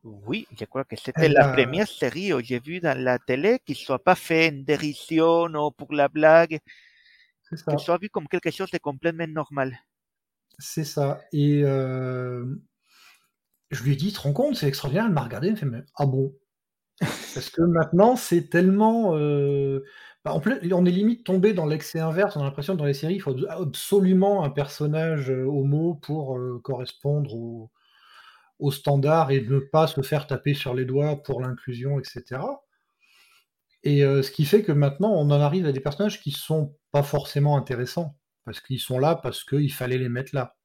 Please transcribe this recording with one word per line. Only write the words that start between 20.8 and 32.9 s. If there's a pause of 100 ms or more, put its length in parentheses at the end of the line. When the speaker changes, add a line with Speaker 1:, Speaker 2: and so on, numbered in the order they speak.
Speaker 2:
est
limite
tombé
dans
l'excès
inverse.
On
a
l'impression
que
dans
les
séries,
il
faut (120)
absolument
un
personnage,
euh,
homo
pour,
euh,
correspondre
au, (840)
au
standard
et
ne
pas
se
faire
taper
sur
les
doigts
pour
l'inclusion,
et
cetera. (1160)